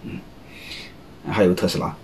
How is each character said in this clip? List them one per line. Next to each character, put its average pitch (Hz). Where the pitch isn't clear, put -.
嗯， -
还 107
有 90
特 -
斯 -
拉。 -